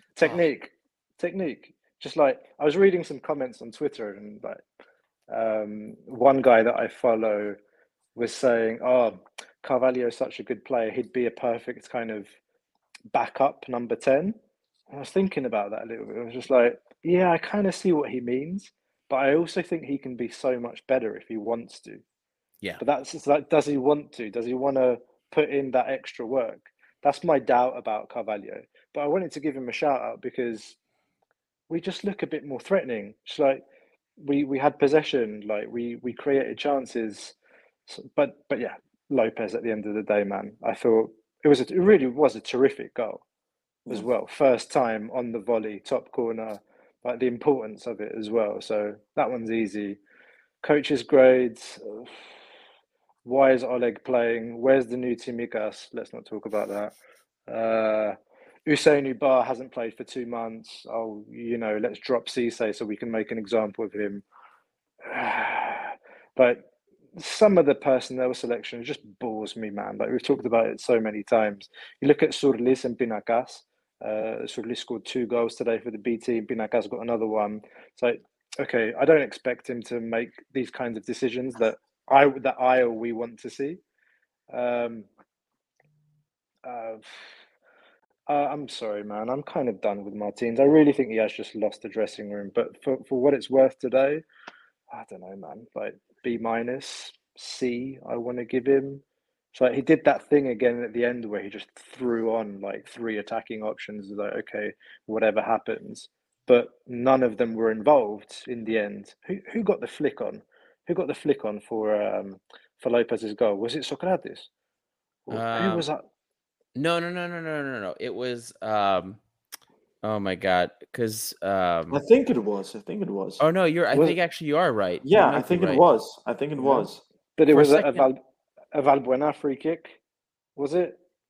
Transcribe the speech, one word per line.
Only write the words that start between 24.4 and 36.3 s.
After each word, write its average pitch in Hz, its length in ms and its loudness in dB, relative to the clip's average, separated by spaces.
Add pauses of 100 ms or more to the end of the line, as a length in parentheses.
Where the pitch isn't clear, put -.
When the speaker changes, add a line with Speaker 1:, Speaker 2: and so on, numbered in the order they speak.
Speaker 1:
he 123 80 -4
wanna 127 440 2 (340)
put 151 180 2
in 139 220 -2
that 123 180 2
extra 131 360 -8
work? 113 460 -6 (320)
That's 143 200 0
my 165 140 4
doubt 123 400 2
about 110 320 -6
Carvalho. 107 540 -8 (300)
But 147 80 -4
I 143 60 -2
wanted 165 260 0
to 151 60 -12
give 143 160 -4
him 127 140 -10
a 117 40 -6
shout 139 280 0
out 113 200 -8
because 120 560 -8 (920)
we 165 120 -4
just - 220 -8
look 196 200 -6
a 156 40 -2
bit 151 180 -8
more 135 140 -10
threatening. 117 540 -4 (120)
It's - 140 -8
like, 135 240 2 (540)
we, 143 280 -2
we 135 120 -2
had 147 220 0
possession, 135 680 2
like, 107 220 -4
we, 117 300 -8
we 120 160 -8
created 127 440 -2